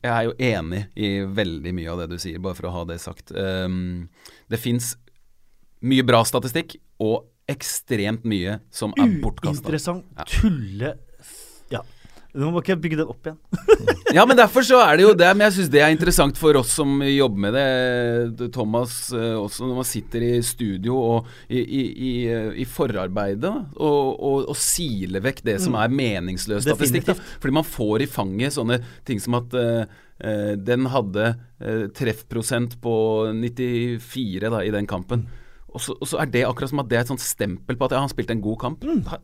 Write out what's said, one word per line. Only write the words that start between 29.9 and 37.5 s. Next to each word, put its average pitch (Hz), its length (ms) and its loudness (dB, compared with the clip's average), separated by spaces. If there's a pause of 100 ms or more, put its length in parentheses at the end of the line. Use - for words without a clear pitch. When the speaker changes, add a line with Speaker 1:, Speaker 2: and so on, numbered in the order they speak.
Speaker 1:
eh, 104 320 -2 (160)
den 127 240 2
hadde, 107 380 0 (260)
eh, 110 320 -4
treffprosent 120 920 -4
på 117 140 -2 (400)
nittifire, 120 1200 -4
da, 101 80 -2
i 104 80 -2
den 101 160 -2
kampen. 110 400 -4 (480)
Og - 80 -8
så, - 160 -8
og - 80 -6
så 156 160 -2
er 135 80 -4
det 123 160 2
akkurat 123 240 -4
som 147 80 -2
at 127 100 -4
det 117 80 2
er 120 60 2
et 123 80 -4
sånt 127 160 -6
stempel 101 480 -4